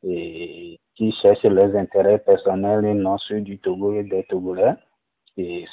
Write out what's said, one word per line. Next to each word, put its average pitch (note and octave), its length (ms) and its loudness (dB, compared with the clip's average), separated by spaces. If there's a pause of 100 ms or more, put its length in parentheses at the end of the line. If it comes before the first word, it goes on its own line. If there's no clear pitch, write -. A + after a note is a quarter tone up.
et, E2+ 760 -10 (160)
qui A2 260 -2
cherche G2+ 220 4
leurs G2+ 340 4
intérêts G2 420 2
personnels G2 680 2
et G#2 80 0
non G2 240 -2
ceux G#2+ 240 -8
du G2 160 -12
Togo G2 340 -4
et G#2 120 -4
des F#2+ 200 -4
Togolais. F#2 500 0 (600)
Et F2 360 -8